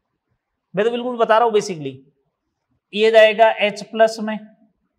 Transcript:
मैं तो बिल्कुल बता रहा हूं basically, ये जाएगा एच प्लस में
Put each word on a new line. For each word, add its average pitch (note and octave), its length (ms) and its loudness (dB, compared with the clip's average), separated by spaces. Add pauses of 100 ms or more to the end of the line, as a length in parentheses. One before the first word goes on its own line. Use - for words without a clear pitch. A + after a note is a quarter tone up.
(720)
मैं G3 120 -2
तो A#3 60 -2
बिल्कुल A#3+ 260 -6
बता A3 200 2
रहा A#3+ 100 2
हूं A3 60 -2
basically, E3 420 -6 (960)
ये G#3+ 180 0
जाएगा A3 380 4 (120)
एच G3+ 240 -4
प्लस A3 340 0
में G#3+ 180 -8 (600)